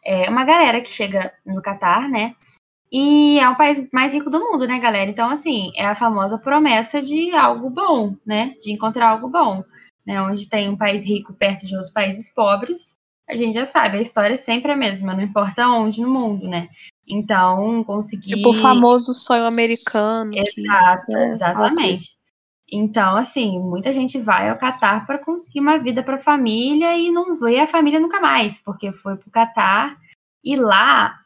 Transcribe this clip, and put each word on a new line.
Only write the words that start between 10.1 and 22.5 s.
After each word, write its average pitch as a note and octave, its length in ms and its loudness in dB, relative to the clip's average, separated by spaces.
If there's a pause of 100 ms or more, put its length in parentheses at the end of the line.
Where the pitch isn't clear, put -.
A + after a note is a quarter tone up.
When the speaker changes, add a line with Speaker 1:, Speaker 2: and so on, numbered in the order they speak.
Speaker 1:
onde G3+ 260 -4
tem G#3 180 -2
um G3+ 100 -4
país G3+ 260 0
rico G3+ 300 -4
perto G3 340 -2
de F#3+ 80 -8
outros F#3+ 180 -10
países G3+ 400 -4
pobres, A3 640 -2 (320)
a A#3+ 60 -6
gente A3+ 180 -2
já A#3+ 120 -2
sabe, G#3+ 340 0
a - 20 -2
história A3 320 0
é C4 40 -4
sempre B3 340 -4
a C#4+ 40 0
mesma, G3 380 -4
não F#3+ 80 -4
importa G#3 460 0
onde A3+ 340 0
no B3 80 -2
mundo, G#3+ 380 -2
né? F3 200 -6 (400)
Então, G3+ 760 0
conseguir G#3 540 -8
Speaker 2:
Tipo G#3 120 4
o A#3 60 4
famoso B3 580 4
sonho A#3 320 0
americano, A3+ 840 -2
que, G3+ 80 -6
Speaker 1:
Exato, G3+ 240 -4
Speaker 2:
né, G#3 100 0
aquela - 320 4
coisa. G#3+ 300 0
Speaker 1:
exatamente. G#3 840 0 (540)